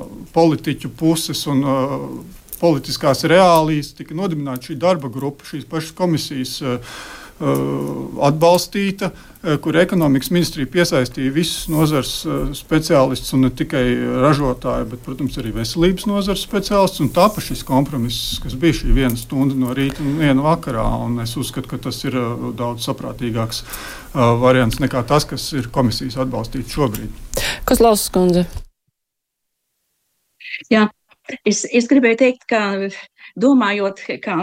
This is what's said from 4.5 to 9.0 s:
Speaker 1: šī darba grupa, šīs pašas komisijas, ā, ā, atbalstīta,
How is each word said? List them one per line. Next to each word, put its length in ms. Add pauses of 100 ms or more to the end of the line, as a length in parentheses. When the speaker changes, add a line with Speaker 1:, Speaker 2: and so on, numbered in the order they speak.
Speaker 1:
šī 80
darba 320
grupa, 360
šīs 220
pašas 260
komisijas, 640
ā, 160 (600)
ā, 180 (760)
atbalstīta, 840